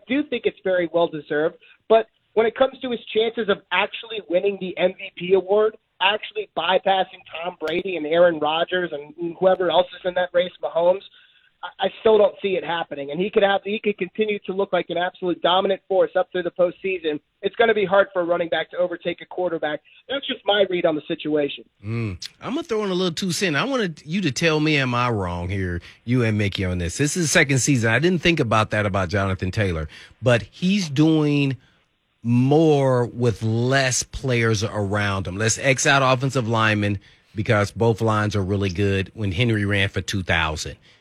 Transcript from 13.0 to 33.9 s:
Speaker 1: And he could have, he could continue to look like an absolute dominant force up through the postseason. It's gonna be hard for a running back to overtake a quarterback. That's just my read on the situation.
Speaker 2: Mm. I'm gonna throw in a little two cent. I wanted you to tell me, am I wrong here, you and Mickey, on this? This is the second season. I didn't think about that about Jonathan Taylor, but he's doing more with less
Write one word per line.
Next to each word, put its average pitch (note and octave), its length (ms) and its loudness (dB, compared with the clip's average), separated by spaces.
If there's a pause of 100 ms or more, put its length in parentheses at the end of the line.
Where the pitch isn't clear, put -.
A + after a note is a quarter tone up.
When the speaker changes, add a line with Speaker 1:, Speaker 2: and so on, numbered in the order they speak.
Speaker 1:
And D#3 100 -4
he G3+ 80 0
could G3+ 140 0
have, G3 220 4
he G#3 140 -4
could - 200 -4
continue G#3 480 -4
to F#3 80 -6
look G3 180 -4
like F3 160 0
an E3+ 80 -6
absolute F3+ 460 -4
dominant F#3+ 460 2
force F#3 280 2
up F#3 160 0
through F#3 120 -4
the E3+ 80 -6
postseason. F3 680 -2 (220)
It's G3 140 -4
gonna A3+ 180 4
be G#3 100 0
hard G3 300 4
for F3+ 80 0
a - 20 -2
running E3+ 240 0
back E3 220 -4
to D#3 80 -10
overtake F3 420 -4
a D#3+ 60 -20
quarterback. D#3+ 540 -4 (280)
That's C4+ 180 -6
just C4 200 -6
my G3+ 240 4
read F3 160 0
on D#3+ 80 2
the D3+ 120 -6
situation. D3 580 -4 (200)
Speaker 2:
Mm. A2 420 -6 (140)
I'm F#3 140 -6
gonna E4 80 -4
throw G#3+ 220 -4
in G3 60 -2
a F#3 40 -2
little F3+ 200 0
two F#3 180 -4
cent. E3+ 240 -2
I D3+ 80 0
wanted A#3 420 -2
you F3 160 -4
to D#3+ 80 0
tell D#3 300 0
me, D3+ 180 2
am B2+ 160 0
I A#2+ 160 0
wrong F2 400 -2
here, F#2 320 -4 (220)
you B2 200 2
and A2 140 2
Mickey, G2+ 260 -2
on F2+ 140 -2
this? E2+ 180 -4
This D3 200 -2
is F3 80 0
the C#3+ 40 0
second C#3 300 2
season. A#2 320 2
I A#2 80 2
didn't E3+ 240 2
think E3 180 2
about A2 300 2
that G#2+ 160 0
about F#2+ 240 0
Jonathan F#2+ 400 -2
Taylor, F2 380 -2 (340)
but A#2+ 280 2
he's F#3 380 -2
doing D3 680 2 (640)
more C3 840 4
with A#2+ 360 -2
less B2 600 0